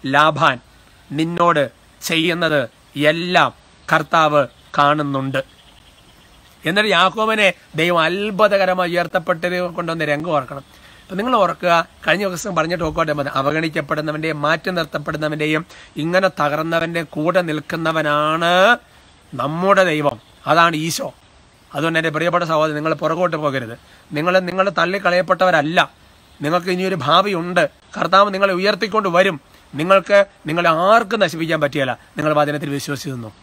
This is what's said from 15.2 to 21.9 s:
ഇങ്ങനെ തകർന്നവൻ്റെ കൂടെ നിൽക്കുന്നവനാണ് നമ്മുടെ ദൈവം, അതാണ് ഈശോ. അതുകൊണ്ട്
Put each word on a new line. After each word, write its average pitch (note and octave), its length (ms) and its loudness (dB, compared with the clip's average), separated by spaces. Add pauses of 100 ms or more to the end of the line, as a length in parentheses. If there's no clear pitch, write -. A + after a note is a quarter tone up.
ഇങ്ങനെ F3 320 0 (100)
തകർന്നവൻ്റെ E3 640 -2
കൂടെ E3+ 380 0
നിൽക്കുന്നവനാണ് D#3+ 1080 -2 (840)
നമ്മുടെ E3+ 580 2
ദൈവം, C#3+ 260 0 (300)
അതാണ് E3 280 4 (100)
ഈശോ. E3+ 220 -6 (640)
അതുകൊണ്ട് D#3+ 280 -2